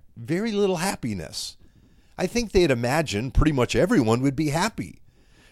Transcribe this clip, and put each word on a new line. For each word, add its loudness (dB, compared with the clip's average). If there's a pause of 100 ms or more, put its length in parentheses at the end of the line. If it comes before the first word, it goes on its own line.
(160)
very -4
little 0
happiness. -8 (580)
I -4
think -2
they'd 4
imagined 0
pretty 4
much 2
everyone 4
would 0
be -2
happy, -4 (500)